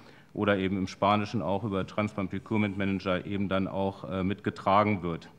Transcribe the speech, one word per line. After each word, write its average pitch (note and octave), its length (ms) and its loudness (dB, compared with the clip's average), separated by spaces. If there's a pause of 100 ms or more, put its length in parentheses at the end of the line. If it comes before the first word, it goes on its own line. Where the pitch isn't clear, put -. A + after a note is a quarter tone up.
(320)
oder G2+ 260 2
eben F#2+ 180 0
im F#2+ 100 -2
Spanischen G#2 560 2
auch F#2+ 220 -2
über G2 220 -2
Transplant G#2 440 -4
Procurement G2+ 480 -2
Manager F#2+ 480 -2
eben G2+ 220 -2
dann F#2+ 180 0
auch, G2 420 -4
äh, F#2+ 140 -2
mitgetragen G2+ 800 2
wird, E2 260 -6 (100)